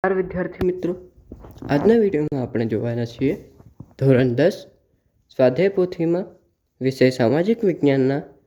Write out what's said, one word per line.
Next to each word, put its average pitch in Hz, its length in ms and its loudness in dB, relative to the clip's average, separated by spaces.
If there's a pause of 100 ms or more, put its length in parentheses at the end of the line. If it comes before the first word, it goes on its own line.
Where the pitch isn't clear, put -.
નમસ્કાર 185 200 -2
વિદ્યાર્થી 180 440 -6
મિત્રો, 180 260 -4 (760)
આજના 190 280 4
વીડિયોમાં 151 440 0
આપણે 120 240 -4
જોવાના 117 380 -4
છીએ 131 300 -4 (640)
ધોરણ 131 360 4
દસ 151 220 2 (800)
સ્વાધ્યાય 135 420 2
પોથીમાં 180 480 -2 (560)
વિષય 131 300 2
સામાજિક 156 540 0
વિજ્ઞાનના 139 540 2 (280)